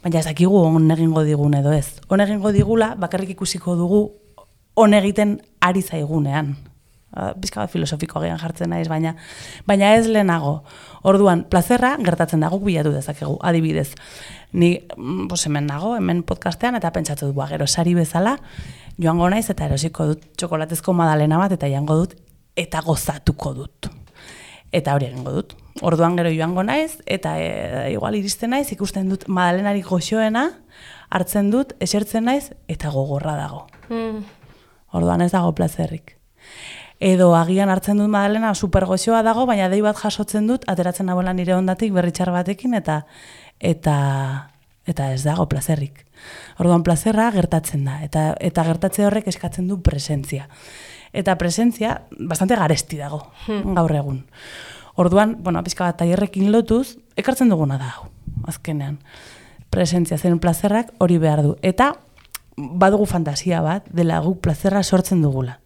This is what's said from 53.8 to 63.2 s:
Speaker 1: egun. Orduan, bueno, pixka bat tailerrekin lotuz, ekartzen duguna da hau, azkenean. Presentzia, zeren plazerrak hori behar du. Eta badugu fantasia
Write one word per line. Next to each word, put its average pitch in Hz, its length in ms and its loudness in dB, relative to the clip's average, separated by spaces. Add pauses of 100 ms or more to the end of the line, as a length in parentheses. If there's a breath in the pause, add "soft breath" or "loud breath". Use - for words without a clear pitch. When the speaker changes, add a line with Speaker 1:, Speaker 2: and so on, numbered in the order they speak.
Speaker 1:
egun. 139 340 -4 (680 loud breath)
Orduan, 196 480 4
bueno, 170 220 -2
pixka 180 200 -4
bat 175 120 0
tailerrekin 190 560 0
lotuz, 233 460 2 (180)
ekartzen 262 320 2
duguna 151 300 2
da 131 120 -8
hau, - 140 -16 (400)
azkenean. 147 560 -8 (720 loud breath)
Presentzia, 175 480 0
zeren 175 200 2
plazerrak 196 600 0
hori 175 200 4
behar 151 240 2
du. 147 200 2
Eta 214 340 2 (600)
badugu 190 500 2
fantasia 165 540 -2